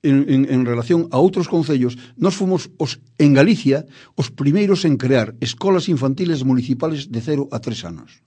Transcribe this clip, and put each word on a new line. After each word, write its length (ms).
en, 240
en, 160
en 180
relación 460
a 80
outros 320
concellos, 480
nós 240
fomos 400
os, 240
en 160
Galicia, 560
os 160
primeiros 560
en 160
crear 400
escolas 480
infantiles 560
municipales 640
de 100
cero 300
a 100
tres 220
anos. 460